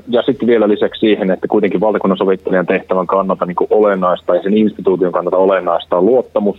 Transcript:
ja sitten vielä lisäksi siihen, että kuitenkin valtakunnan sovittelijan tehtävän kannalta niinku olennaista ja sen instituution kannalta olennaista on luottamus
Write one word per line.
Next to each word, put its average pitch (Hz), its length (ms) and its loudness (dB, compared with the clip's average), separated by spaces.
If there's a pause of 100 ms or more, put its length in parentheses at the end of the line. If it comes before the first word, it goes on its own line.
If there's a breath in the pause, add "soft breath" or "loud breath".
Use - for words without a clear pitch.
ja 117 140 0
sitten 120 240 -2
vielä 110 220 2
lisäksi 104 320 -2
siihen, 104 300 0
että - 180 -4
kuitenkin 98 320 0
valtakunnan 95 380 0
sovittelijan 95 480 0
tehtävän 92 400 -2
kannalta 95 400 -2
niinku 90 240 -2
olennaista 107 640 2
ja 85 60 0
sen 101 140 0
instituution - 560 0
kannalta 90 240 -2
olennaista 90 600 0
on 90 100 2
luottamus 110 520 0